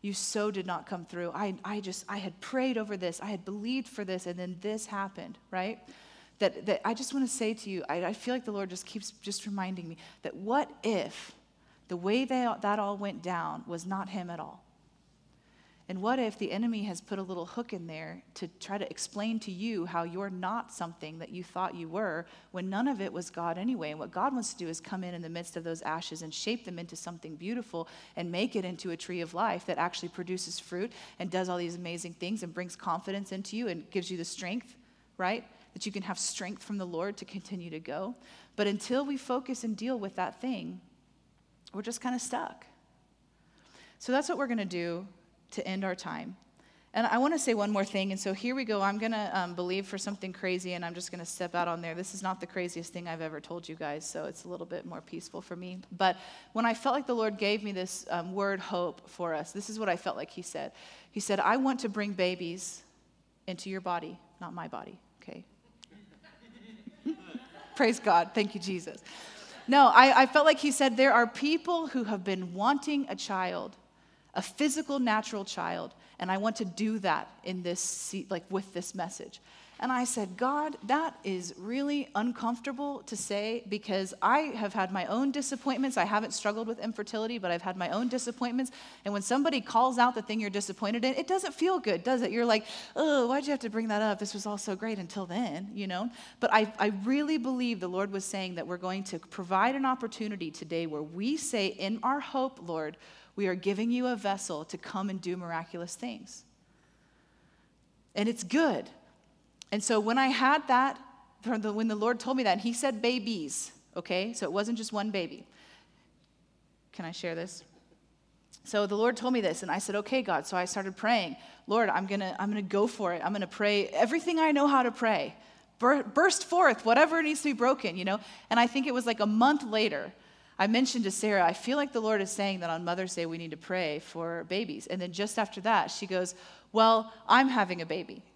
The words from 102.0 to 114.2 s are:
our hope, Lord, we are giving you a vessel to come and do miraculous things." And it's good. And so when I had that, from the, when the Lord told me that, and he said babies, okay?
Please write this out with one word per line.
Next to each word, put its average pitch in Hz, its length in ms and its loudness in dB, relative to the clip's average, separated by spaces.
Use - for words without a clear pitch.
our 269 160 2
hope, 262 420 -2
Lord, 160 360 -4
we 196 100 0
are 180 80 2
giving 196 360 0
you 247 160 2
a 247 100 0
vessel 190 480 -2
to - 120 -10
come 196 320 -4
and 190 120 -4
do 180 160 -4
miraculous 170 580 -6
things." 226 480 -12
And 208 140 2
it's 233 160 -2
good. 226 460 2
And 208 120 0
so 220 160 4
when 226 180 2
I 269 100 6
had 269 400 4
that, 262 320 4
from 226 200 0
the, 214 100 -2
when 220 160 2
the 220 80 2
Lord 226 240 2
told 262 180 0
me 262 60 2
that, 226 100 6
and 214 80 2
he 233 120 0
said 240 280 0
babies, 220 720 -2
okay? 190 380 -2